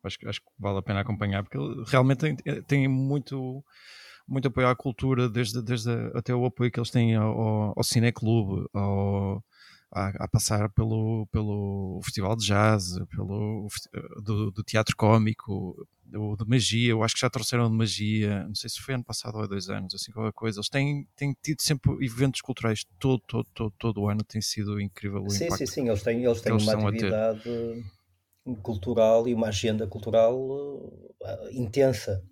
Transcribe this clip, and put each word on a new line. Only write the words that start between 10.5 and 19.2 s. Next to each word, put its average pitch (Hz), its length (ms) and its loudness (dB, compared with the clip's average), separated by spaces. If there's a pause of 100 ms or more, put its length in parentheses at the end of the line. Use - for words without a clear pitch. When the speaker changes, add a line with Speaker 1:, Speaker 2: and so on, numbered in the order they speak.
Speaker 1:
pelo, 110 640 0
pelo 98 720 -4
Festival 117 320 -2
de 107 120 -2
Jazz, 101 500 4 (180)
pelo 104 540 -4
festi-, - 220 -10 (320)
do, 104 260 -2
do 101 140 -8
Teatro - 340 0
Cómico, 107 880 2 (160)
do, 104 320 -6
de 107 140 -6
Magia. 117 420 4
Eu 110 120 4
acho 113 100 2
que - 80 -2
já 127 80 2
trouxeram 120 400 2
de 110 80 2
Magia, 104 680 2
não 101 80 -8
sei - 160 -8
se - 100 -10
foi 135 140 -6
ano 123 80 -4
passado 110 340 -8